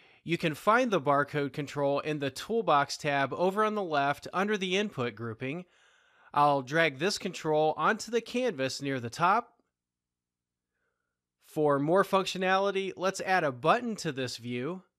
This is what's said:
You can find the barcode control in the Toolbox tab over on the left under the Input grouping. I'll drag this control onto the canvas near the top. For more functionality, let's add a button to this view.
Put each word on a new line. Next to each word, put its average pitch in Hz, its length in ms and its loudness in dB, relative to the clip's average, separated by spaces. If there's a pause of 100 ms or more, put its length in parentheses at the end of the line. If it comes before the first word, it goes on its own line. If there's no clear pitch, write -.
(240)
You 165 120 0
can 160 180 -2
find 233 360 2
the 180 100 2
barcode 143 540 0
control 143 460 -2
in 151 180 -4
the 139 120 -2
Toolbox 175 680 0
tab 139 340 0
over 190 320 0
on 214 100 0
the 208 80 -2
left 143 520 0
under 202 240 0
the 185 180 -2
Input 139 380 -2
grouping. 127 500 -8 (680)
I'll 143 260 4
drag 143 380 0
this 160 180 -2
control 156 640 0
onto 208 320 0
the 233 100 0
canvas 196 640 -2
near 139 180 -2
the 117 80 -6
top. 190 460 0 (1900)
For 147 320 2
more 170 260 4
functionality, 190 880 0
let's 190 280 -2
add 185 200 2
a 147 80 2
button 190 460 0
to 160 160 -4
this 127 240 -6
view. 123 460 -6 (160)